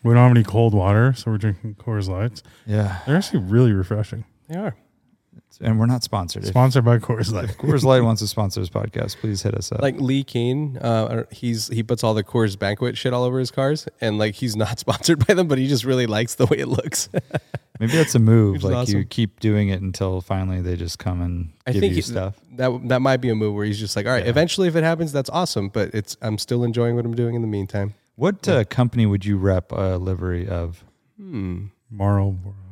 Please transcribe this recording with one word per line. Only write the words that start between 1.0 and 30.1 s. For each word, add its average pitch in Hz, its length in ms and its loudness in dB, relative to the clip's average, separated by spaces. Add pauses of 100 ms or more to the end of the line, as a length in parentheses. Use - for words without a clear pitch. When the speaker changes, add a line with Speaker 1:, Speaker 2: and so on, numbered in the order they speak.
Speaker 1:
so 120 180 -4
we're 107 60 -2
drinking 104 380 -4
Coors 104 320 -6
Lights. 101 360 -4 (220)
Speaker 2:
Yeah. 101 400 -2
Speaker 1:
They're 139 120 2
actually 196 220 0
really 110 320 4
refreshing. 104 540 -2 (220)
Speaker 3:
They 160 120 -10
are. 196 160 -6 (880)
Speaker 2:
And 110 180 0
we're 113 60 4
not 123 180 0
sponsored. 98 400 -6
If, 101 60 -4
Speaker 1:
Sponsored 123 340 4
by 120 140 6
Coors 110 340 -2
Light. 101 140 -4
Speaker 2:
if 101 120 -6
Coors 139 260 2
Light 131 200 6
wants 113 180 2
to 104 60 -4
sponsor 104 320 -4
this 92 100 -6
podcast, - 480 -6
please 104 240 -4
hit 104 140 -2
us - 160 -8
up. - 100 -4
Speaker 3:
Like 135 180 -2
Lee 135 240 0
Keen, 131 540 -4
uh, 113 540 -2
he's, 117 380 -4
he 113 120 -4
puts 117 220 -2
all 110 100 2
the 107 120 0
Coors 107 340 0
Banquet 107 380 -2
shit 127 160 -2
all 123 100 0
over 127 160 0
his 123 120 -4
cars, 139 360 -2 (140)
and, 107 160 0
like, 107 180 0
he's 113 220 -4
not 110 220 -2
<laughs> - 0 -
sponsored 143 460 0
by 208 80 4
them, 175 140 2
but 139 100 2
he 131 100 0
just 123 180 0
really 127 220 2
likes 110 280 -2
the 127 100 2
way 113 120 2
it 69 100 -4
looks. - 400 -4 (360)
<laughs> - 360 -14
Speaker 2:
Maybe 113 140 0
that's 156 220 2
a 127 40 8
move. 110 340 6
Speaker 3:
Which 92 60 -2
is 92 60 -6
Speaker 2:
Like, 92 80 2 (160)
you 101 100 2
Speaker 3:
awesome. 98 100 -2
Speaker 2:
keep - 300 -2
doing 104 300 2
it 95 120 -4
until 92 380 -4
finally 92 420 -4
they 90 140 -4
just 85 240 -8
come 90 220 -4
and 87 300 -6 (140)
Speaker 3:
I 127 60 -4
Speaker 2:
give 98 100 0
Speaker 3:
think 101 100 2
Speaker 2:
you 92 60 -2
Speaker 3:
he, - 40 -2
Speaker 2:
stuff. 101 340 -6 (220)
Speaker 3:
that, 127 320 -2
that 127 120 2
might 131 160 2
be 127 120 -2
a 113 60 0
move 107 180 0
where 104 120 -2
he's 104 140 -4
just 104 160 -6
like, 101 100 -4
"All 120 80 -2
right, 123 100 0
Speaker 2:
Yeah. 120 60 0
Speaker 3:
eventually 165 380 2
if 160 80 0
it 160 80 2
happens, 165 300 0
that's 139 160 -2
awesome, 123 400 -2
but 101 240 -2
it's, 104 280 -6
I'm 110 160 -4
still 120 260 -2
enjoying 120 320 0
what 120 100 -2
I'm 117 100 -4
doing 117 200 -2
in 117 60 -2
the 113 60 -2
meantime." 101 460 -4 (220)
Speaker 2:
What, 190 320 -2
Speaker 3:
Yeah. 180 80 4
Speaker 2:
uh, 120 100 2
company 120 400 2
would 101 200 0
you 101 120 0
rep 92 360 0
a 92 240 -2
livery 90 500 -4